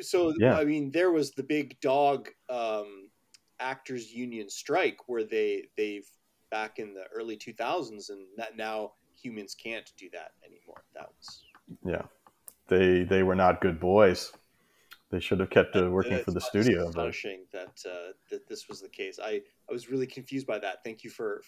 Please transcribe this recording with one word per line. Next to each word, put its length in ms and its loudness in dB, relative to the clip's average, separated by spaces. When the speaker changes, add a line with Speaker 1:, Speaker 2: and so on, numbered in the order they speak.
Speaker 1:
so, 380 2
Speaker 2:
yeah. 200 6
Speaker 1:
I 60 2
mean, 280 0
there 200 4
was 200 0
the 100 -6
big 380 -4
dog, 480 2
um, 600 -6
actors 540 -8
union 380 -8
strike 480 -2
where 160 -2
they, 440 0
they've 280 -4
back 280 -6
in 160 -12
the 100 -14
early 220 -8
two 160 -16
thousands, 580 -6
and 160 -14
that 200 -10
now 360 -6
humans 340 -10
can't 420 -12
do 160 -20
that 200 -14
anymore. 400 -20
That 140 -14
was 240 -20
Speaker 2:
Yeah. 180 -2
They, 360 6
they 180 4
were 140 4
not 240 6
good 180 2
boys. 540 6
They 100 -2
should 180 0
have 120 0
kept, 260 6
uh, 60 6
Speaker 1:
That, 100 2
Speaker 2:
working 220 2
Speaker 1:
that's 100 0
Speaker 2:
for 80 -2
the 80 -2
Speaker 1:
not 80 -4
Speaker 2:
studio, 380 4
but 40 -6
Speaker 1:
astonishing 640 -6
that, 360 -12
uh, 220 -10
that 180 -10
this 200 -12
was 140 -16
the 60 -18
case. 340 -10
I, 180 -4
I 40 -10
was 160 -8
really 200 -2
confused 400 -8
by 100 -4
that. 240 -6
Thank 220 -12
you 60 -14
for, 380 -6